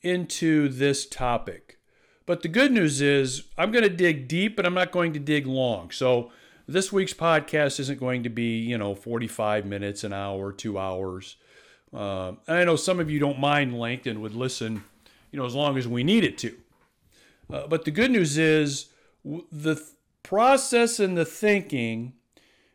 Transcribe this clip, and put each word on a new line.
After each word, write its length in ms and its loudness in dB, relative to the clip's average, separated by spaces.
into 640 2
this 380 0
topic. 720 -6
But 160 -2
the 60 -2
good 240 4
news 280 4
is 440 2
I'm 160 0
gonna 160 6
dig 400 0
deep, 260 0
but 120 0
I'm 80 0
not 180 0
going 220 0
to 40 -4
dig 280 0
long. 440 0
So 400 2
this 240 -2
week's 220 0
podcast 640 2
isn't 180 -4
going 240 -2
to 80 -4
be, 280 -2
you 200 -2
know, 160 -2
forty-five 720 -2
minutes, 400 -6
an 80 -6
hour, 400 -6
two 260 -6
hours. 580 -6
Uh, 420 -6
and 120 0
I 60 4
know 120 4
some 240 0
of 100 -2
you 80 -2
don't 220 0
mind 400 2
length 260 -6
and 140 -6
would 140 -8
listen, 500 -4
you 60 -10
know, 80 -4
as 80 -6
long 240 0
as 100 -4
we 160 -2
need 180 4
it 160 0
to. 160 -8
Uh, 140 -8
but 200 -2
the 40 -4
good 200 2
news 280 2
is 520 2
w-, 280 -10
the 240 -2
th-, 140 -12
process 800 4
and 160 0
the 80 2
thinking 880 -2